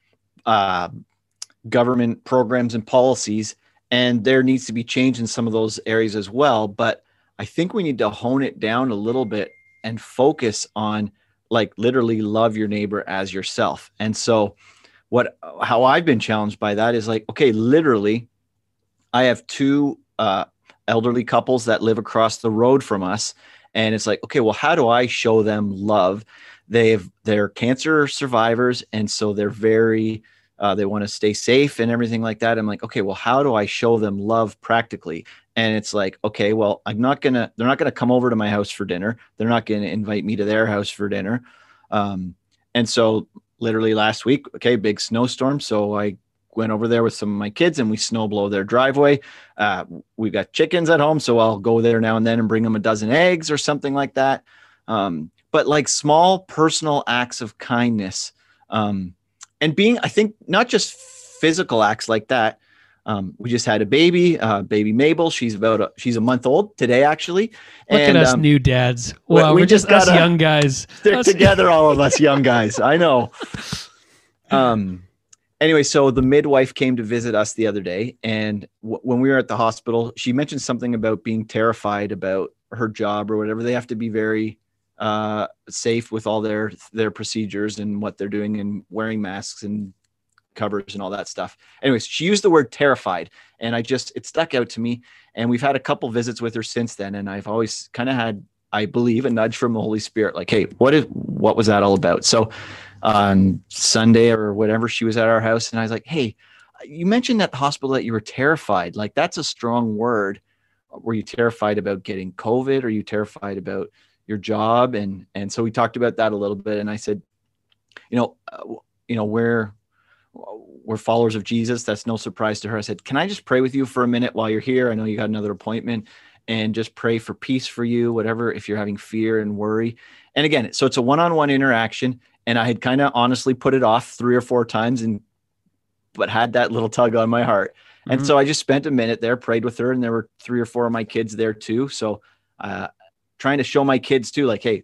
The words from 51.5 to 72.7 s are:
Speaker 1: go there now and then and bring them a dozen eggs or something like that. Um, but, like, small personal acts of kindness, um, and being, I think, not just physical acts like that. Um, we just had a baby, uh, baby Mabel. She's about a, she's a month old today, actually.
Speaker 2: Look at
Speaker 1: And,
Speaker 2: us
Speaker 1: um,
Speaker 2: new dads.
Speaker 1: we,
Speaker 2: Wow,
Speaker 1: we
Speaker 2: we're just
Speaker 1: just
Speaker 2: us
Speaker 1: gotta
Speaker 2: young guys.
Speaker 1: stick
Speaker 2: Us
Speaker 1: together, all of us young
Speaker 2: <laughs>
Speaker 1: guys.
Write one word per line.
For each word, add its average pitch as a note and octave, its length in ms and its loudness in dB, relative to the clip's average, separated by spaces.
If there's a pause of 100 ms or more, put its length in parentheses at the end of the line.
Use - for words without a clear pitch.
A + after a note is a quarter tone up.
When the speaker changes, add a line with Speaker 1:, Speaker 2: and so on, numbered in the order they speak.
Speaker 1:
go A2+ 220 2
there A2+ 200 2
now A2+ 160 2
and A2+ 80 0
then A#2 140 2
and A2 100 0
bring A2+ 140 2
them A2 140 0
a - 20 -2
dozen G#2+ 320 0
eggs D#3+ 400 2
or D3 80 0
something C#3+ 340 -4
like C#3 220 -4
that. C3+ 300 0 (420)
Um, F#2 460 -4 (180)
but, D3+ 160 2
like, D3 220 2
small F3 520 4
personal D#3 680 0
acts A#2+ 320 -2
of - 180 -12
kindness, A#2 760 -2 (380)
um, G2+ 440 -4 (460)
and D#3 140 0
being, A3 260 4
I - 80 -4
think, G#3+ 260 0 (120)
not G#3 220 2
just - 260 -2
physical - 880 -2
acts G#2+ 260 0
like A2+ 200 -2
that. A2+ 320 0 (460)
Um, G2 320 -4
we A#2 120 -8
just A#2 160 -2
had G#2+ 160 2
a G2+ 40 0
baby, E3+ 520 4
uh, G#2 240 0
baby G#2+ 300 0
Mabel. D#3+ 380 2
She's A#2 260 -4
about G#2+ 240 2
a, - 160 -2
she's A#2+ 200 -4
a A2 40 0
month B2 260 0
old F3 300 2
today, B2 280 4
actually. F3 460 0 (400)
Speaker 2:
Look C#3+ 100 6
at C#3+ 100 6
Speaker 1:
And, C3+ 80 6
Speaker 2:
us B2+ 160 6
Speaker 1:
um, C3 80 2
Speaker 2:
new D3 180 6
dads. B2+ 520 2 (140)
Speaker 1:
we, E3 160 8
Speaker 2:
Wow, D#3 120 6
Speaker 1:
we F#3 80 8
Speaker 2:
we're F#3+ 40 8
just G3+ 220 6
Speaker 1:
just G3+ 40 4
Speaker 2:
us F#3+ 140 8
Speaker 1:
gotta F3 140 8
Speaker 2:
young E3+ 160 6
guys. D3+ 500 2 (140)
Speaker 1:
stick G#3 160 4
Speaker 2:
Us B3 100 0
Speaker 1:
together, F#3+ 420 6
all D#3 220 6
of C#3 80 4
us C#3 220 2
young C#3 220 6
Speaker 2:
<laughs> B2 120 4
Speaker 1:
guys. A2+ 240 0